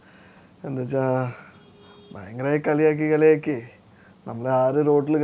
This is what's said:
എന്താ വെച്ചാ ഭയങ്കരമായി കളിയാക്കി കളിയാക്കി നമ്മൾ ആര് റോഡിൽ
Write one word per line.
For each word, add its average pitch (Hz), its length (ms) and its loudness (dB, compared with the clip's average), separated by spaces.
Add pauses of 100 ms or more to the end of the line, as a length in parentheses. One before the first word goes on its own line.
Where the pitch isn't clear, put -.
(680)
എന്താ 131 140 -6
വെച്ചാ 131 240 -2 (1080)
ഭയങ്കരമായി 127 520 -4
കളിയാക്കി 156 460 2
കളിയാക്കി 156 440 4 (720)
നമ്മൾ 117 200 -10 (160)
ആര് 147 260 2
റോഡിൽ 147 340 2